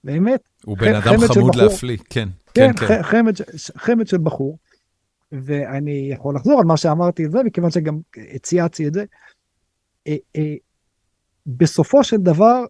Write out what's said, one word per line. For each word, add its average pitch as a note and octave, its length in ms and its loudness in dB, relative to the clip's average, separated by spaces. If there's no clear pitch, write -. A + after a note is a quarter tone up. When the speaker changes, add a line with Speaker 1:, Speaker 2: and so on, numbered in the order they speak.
Speaker 1:
באמת. F3+ 360 0
Speaker 2:
הוא G#2 120 -8
Speaker 1:
ח-, F#2+ 40 -8
Speaker 2:
בן G#3+ 140 2
אדם - 60 -2
Speaker 1:
חמד A3 280 4
של B2+ 60 2
Speaker 2:
חמוד G3 220 6
Speaker 1:
בחור. - 60 4
Speaker 2:
להפליא, F#3 340 2
כן, A2 180 -4
Speaker 1:
כן, B3+ 220 6
Speaker 2:
כן, A3 100 -2
כן. F3 160 2
Speaker 1:
ח-, - 40 -6
חמד A3 300 2
ש-, - 60 -12
ש-, - 200 -16
חמד A3+ 300 0
של F#3 120 0
בחור, D#3 400 -4
ואני C#3 800 -6
יכול C#3+ 240 -6
לחזור B3 240 2
על F3 60 -2
מה D#3+ 100 2
שאמרתי, E3 520 -2
זה G#3+ 140 -2
מכיוון F3 280 -2
שגם D#3 280 -4
צייצתי E3+ 460 -4
את D3 60 -6
זה. G3+ 100 -6
אה, D3+ 100 -4
אה, D3+ 180 -4
בסופו D#3+ 580 2
של A3+ 120 -2
דבר G#3 540 4